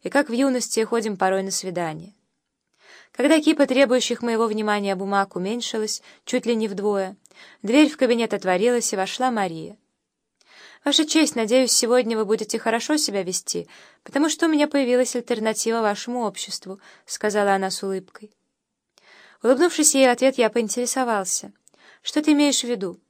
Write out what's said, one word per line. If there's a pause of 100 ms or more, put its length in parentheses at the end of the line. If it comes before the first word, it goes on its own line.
и
как
в
юности
ходим
порой
на
свидания. (960)
Когда
кипа
требующих
моего
внимания
бумаг
уменьшилась (220)
чуть
ли
не
вдвое, (460)
дверь
в
кабинет
отворилась,
и
вошла
Мария. (1080)
"Ваша
честь,
надеюсь,
сегодня
вы
будете
хорошо
себя
вести, (380)
потому
что
у
меня
появилась
альтернатива
вашему
обществу", (280)
сказала
она
с
улыбкой. (1120)
Улыбнувшись
ей
в
ответ,
я
поинтересовался: (500)
"Что
ты
имеешь
в
виду?"